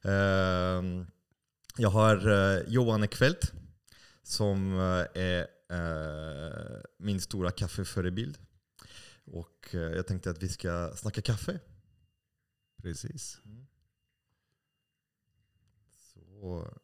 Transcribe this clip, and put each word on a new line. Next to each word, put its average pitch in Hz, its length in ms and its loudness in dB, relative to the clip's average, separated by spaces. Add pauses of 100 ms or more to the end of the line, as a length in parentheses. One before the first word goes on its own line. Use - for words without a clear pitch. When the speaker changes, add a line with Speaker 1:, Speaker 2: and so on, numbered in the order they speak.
Speaker 1:
Ehm, 92 1040 2 (680)
jag 113 140 4
har, 110 400 6
eh, 98 360 6
Johan 113 380 4
Ekfeldt - 480 2 (720)
som, 98 560 0
eh, 90 440 0
är, 90 240 0 (240)
eh, 78 1080 -6 (180)
min 98 220 -2
stora 90 300 -2
kaffeförebild. 95 880 -4 (880)
Och, - 500 -14
eh, 85 60 -2
jag 82 260 -4
tänkte 92 240 -4
att 82 120 -6
vi 92 60 -2
ska 85 480 -4
snacka 107 260 -6
kaffe. 147 380 -2 (1200)
Speaker 2:
Precis. - 640 -10
Speaker 1:
Mm. 113 220 -20 (2500)
Så. 90 580 -10 (120)